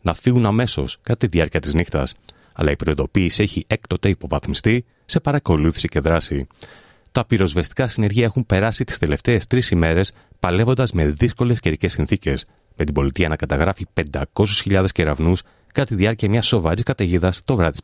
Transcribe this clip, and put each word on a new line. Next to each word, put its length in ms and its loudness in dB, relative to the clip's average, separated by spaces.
να 120 -2
φύγουν 320 2
αμέσως 560 -2
κατά 160 -2
τη 80 0
διάρκεια 340 0
της 140 -6
νύχτας, 400 0
αλλά 160 0
η 60 0
προειδοποίηση 680 0
έχει 240 -2
έκτοτε 420 -2
υποβαθμιστεί 760 -2
σε 160 0
παρακολούθηση 680 0
και 120 -2
δράση. 460 0
Τα 120 0
πυροσβεστικά 640 0
συνεργεία 380 0
έχουν 220 0
περάσει 380 0
τις 140 -6
τελευταίες 480 0
τρεις 240 0
ημέρες 420 2
παλεύοντας 540 2
με 140 2
δύσκολες 540 0
καιρικές 320 -2
συνθήκες, 540 -2
με 80 -2
την 100 -4
πολιτεία 340 0
να 80 -2
καταγράφει 580 -2
πεντακόσιες 680 -2
χιλιάδες 320 0
κεραυνούς 500 0
κατά 140 0
τη 80 -4
διάρκεια 340 0
μιας 180 0
σοβαρής 360 0
καταιγίδας 640 0
το 120 0
βράδυ 280 0